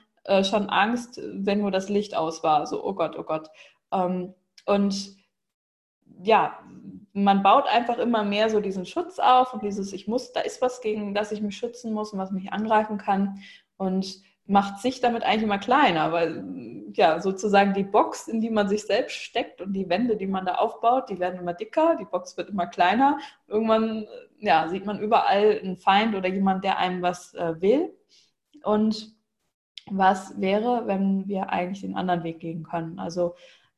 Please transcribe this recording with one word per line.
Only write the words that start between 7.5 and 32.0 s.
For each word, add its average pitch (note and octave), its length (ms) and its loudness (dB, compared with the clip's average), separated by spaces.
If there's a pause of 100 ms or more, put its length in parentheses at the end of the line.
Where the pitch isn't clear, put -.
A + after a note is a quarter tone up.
einfach A#3 300 0
immer A#3 260 0
mehr G#3 260 0
so G#3 120 2
diesen F#3+ 240 -4
Schutz - 340 -8
auf B3+ 340 6
und G#3+ 100 -8
dieses, G3+ 300 -6
ich F#3+ 140 -12
muss, A#3 260 -4
da - 80 -2
ist - 200 -4
was, B3+ 200 -2
gegen G#3+ 340 -4
das G#3+ 160 -2
ich G#3+ 100 -6
mich G3+ 160 -6
schützen A#3 360 -8
muss G#3+ 200 -6
und G3 60 -6
was F#3+ 120 -6
mich F#3+ 220 -6
angreifen G#3+ 440 0
kann G3 420 -2 (380)
und F#3+ 440 -4 (240)
macht G3 340 2
sich C4 220 -2
damit A#3 220 0
eigentlich A3 200 2
immer G3+ 140 0
kleiner, G3 540 2
weil, E3 320 -2 (500)
ja, E3+ 260 4
sozusagen G3 540 2
die G3 100 -2
Box, B3 440 0
in A3 140 -4
die A3+ 80 -2
man G#3 180 2
sich G#3 160 -2
selbst G#3+ 320 -2
steckt - 460 -6
und G3 120 -8
die F#3+ 160 -4
Wände, G#3+ 280 0
die F#3+ 100 -4
man F#3+ 180 -2
da F3+ 100 0
aufbaut, A#3+ 540 0
die F#3 100 -8
werden F3+ 200 -2
immer F3 140 -6
dicker, D#4+ 460 2
die G3 60 -10
Box - 320 -8
wird F3 120 -8
immer F3+ 180 -2
kleiner. A3+ 500 4 (300)
Irgendwann, A3 600 0 (320)
ja, E3 280 4
sieht F#3+ 180 -6
man G3+ 140 -4
überall G#3 600 4
einen F#3 180 -6
Feind G#3 380 4
oder F#3 120 -2
jemand, F#3+ 360 0
der F#3+ 140 0
einem F3+ 240 -2
was, F3+ 320 -4
äh, E3 280 -4
will. C4 320 2 (680)
Und G#3+ 520 0 (720)
was F#3+ 500 0
wäre, G#3+ 480 0
wenn G3 400 0
wir F#3+ 220 -4
eigentlich F#3 320 -4
den F#3 140 -8
anderen F3+ 280 -2